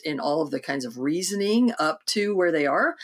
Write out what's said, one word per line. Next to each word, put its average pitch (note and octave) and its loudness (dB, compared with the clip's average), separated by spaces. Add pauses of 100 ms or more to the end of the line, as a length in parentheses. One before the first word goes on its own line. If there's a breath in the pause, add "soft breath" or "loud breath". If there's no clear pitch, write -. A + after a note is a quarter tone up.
in D3 -4
all D3 0
of D3 -4
the C3+ -4
kinds C#3 -4
of A#2 -10
reasoning G3+ 2
up D#3 -2
to G#3 0
where F3+ 2
they D3+ 2
are. G3+ 2